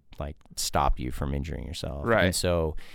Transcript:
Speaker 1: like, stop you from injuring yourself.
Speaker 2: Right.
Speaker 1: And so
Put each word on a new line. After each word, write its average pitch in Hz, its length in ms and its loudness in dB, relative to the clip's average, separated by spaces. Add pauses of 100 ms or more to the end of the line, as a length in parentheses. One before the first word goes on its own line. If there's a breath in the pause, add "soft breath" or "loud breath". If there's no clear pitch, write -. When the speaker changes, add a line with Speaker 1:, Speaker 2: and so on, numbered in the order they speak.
(180)
Speaker 1:
like, 71 180 -8 (200)
stop - 440 2
you 62 100 -4
from 67 220 -2
injuring 67 320 -4
yourself. 69 400 -8
Speaker 2:
Right. 110 220 4
Speaker 1:
And 92 80 2
so 82 420 2 (180 soft breath)